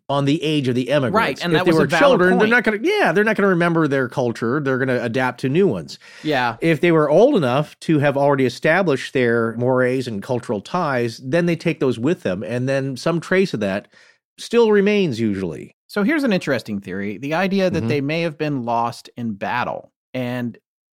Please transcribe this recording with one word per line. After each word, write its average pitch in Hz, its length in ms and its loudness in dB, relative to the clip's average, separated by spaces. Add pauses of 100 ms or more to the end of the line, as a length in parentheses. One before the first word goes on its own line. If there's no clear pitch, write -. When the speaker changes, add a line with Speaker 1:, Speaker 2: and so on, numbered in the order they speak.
Speaker 1:
on 139 160 0
the 147 180 0
age 147 280 -2
of 120 60 0
the 127 140 -2
immigrants. 139 240 0 (280)
Speaker 2:
Right, - 20 -8
and 175 80 -2
Speaker 1:
If 160 80 2
Speaker 2:
that 185 60 0
Speaker 1:
they 175 60 4
Speaker 2:
was 160 80 4
a - 20 4
Speaker 1:
were 143 60 2
Speaker 2:
valid 294 140 2
Speaker 1:
children, 220 280 4
they're 185 100 2
Speaker 2:
point. 214 120 4
Speaker 1:
not 240 120 4
gonna, 214 200 0
yeah, 349 280 2
they're 208 140 2
not 220 100 0
gonna 202 140 2
remember 165 400 2
their 135 180 0
culture. 123 540 -2
They're 135 180 0
gonna 127 240 0
adapt 127 380 -2
to 135 80 -2
new 180 180 2
ones. 85 320 -6 (240)
Speaker 2:
Yeah. 123 380 0
Speaker 1:
If 165 180 2
they 175 140 4
were 151 160 4
old 226 260 6
enough 143 460 0
to 156 180 2
have 139 160 2
already 139 300 4
established 156 680 0
their 117 440 2
mores 127 500 0
and 101 160 -8
cultural 117 380 -4
ties, 131 560 -4
then 165 300 -2
they 170 100 0
take 160 240 -4
those 123 180 0
with 160 240 -2
them, 95 200 -2
and 123 260 -4
then 135 260 -2
some 165 240 -2
trace 185 340 0
of 110 60 -6
that 101 300 -4 (500)
still 226 320 2
remains 196 480 2
usually. 95 560 -4 (120)
Speaker 2:
So - 140 -4
here's 277 220 0
an 233 100 2
interesting 113 460 -4
theory, 98 400 -8
the 143 160 -6
idea 190 340 0
that 165 100 -2
Speaker 1:
Mm-hmm. 113 100 -4
Speaker 2:
they 147 120 0
may 156 200 -2
have 160 180 -6
been 147 240 -4
lost 117 520 -4
in 117 180 -6
battle. 104 580 -6 (240)
And 123 420 -6 (360)